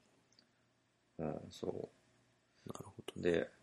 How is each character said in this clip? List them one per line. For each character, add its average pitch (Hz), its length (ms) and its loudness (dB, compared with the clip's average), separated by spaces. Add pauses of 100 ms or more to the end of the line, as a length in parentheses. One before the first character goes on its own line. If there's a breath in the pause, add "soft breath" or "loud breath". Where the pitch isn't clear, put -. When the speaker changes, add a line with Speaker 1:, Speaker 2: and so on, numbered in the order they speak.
(1200)
Speaker 1:
う 82 60 -2
ん、 78 160 0 (100)
そ - 180 -6
う。 - 1000 -10
Speaker 2:
な - 100 -6
る - 60 -8
ほ - 100 -16 (220)
ど。 92 60 -6
Speaker 1:
で、 85 260 6 (140)